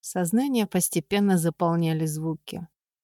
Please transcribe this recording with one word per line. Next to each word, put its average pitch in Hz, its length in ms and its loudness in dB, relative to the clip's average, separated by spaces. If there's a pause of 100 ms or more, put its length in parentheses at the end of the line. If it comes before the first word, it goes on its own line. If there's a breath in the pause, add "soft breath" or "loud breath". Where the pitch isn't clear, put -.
Сознание 220 640 0
постепенно 196 720 2
заполняли 165 640 0
звуки. 160 640 -6 (360)